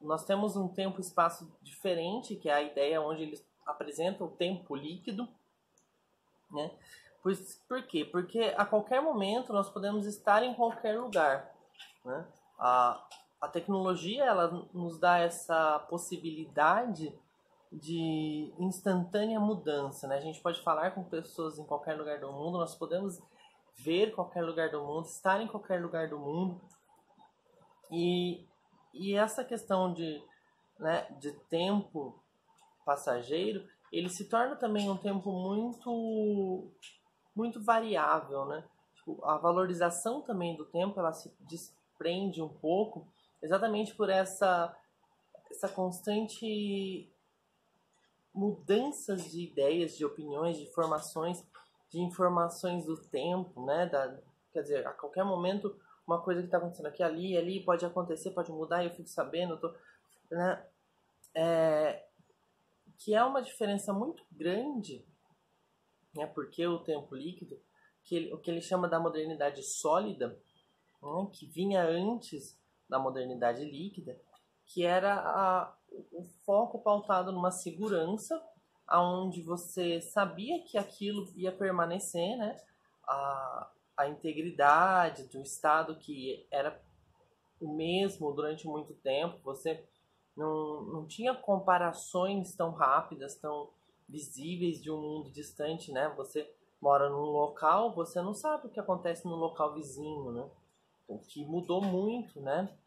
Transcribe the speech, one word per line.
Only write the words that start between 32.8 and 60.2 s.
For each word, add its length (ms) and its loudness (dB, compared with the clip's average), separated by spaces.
passageiro, 840 0
ele 180 -2
se 200 -8
torna 260 2
também 320 0
um 100 0
tempo 340 -2
muito, 1400 0
muito 240 -2
variável, 840 2
né? 180 -6
Tipo, 320 -10
a 120 2
valorização 840 2
também 340 -2
do 100 -10
tempo, 340 -2
ela 120 0
se 280 -10
desprende 1000 -6
um 100 -4
pouco, 580 0
exatamente 540 0
por 140 2
essa, 680 2
essa 180 -6
constante 1400 -2
mudanças 1000 0
de 140 -6
ideias, 520 2
de 80 -2
opiniões, 520 -2
de 60 -10
informações, 800 -2
de 100 -6
informações 840 0
do 100 -4
tempo, 720 -4
né? 220 2
Da, 300 -2
quer 80 -2
dizer, 260 -2
a 60 -6
qualquer 320 -2
momento, 500 -2
uma 140 2
coisa 200 0
que 60 -4
tá 100 2
acontecendo 280 -4
aqui, 160 -4
ali, 340 0
ali, 300 0
pode 200 2
acontecer, 440 -4
pode 220 -4
mudar, 340 0
eu 60 -4
fico 180 -14
sabendo, 460 -2
eu 40 -10
tô, 140 -4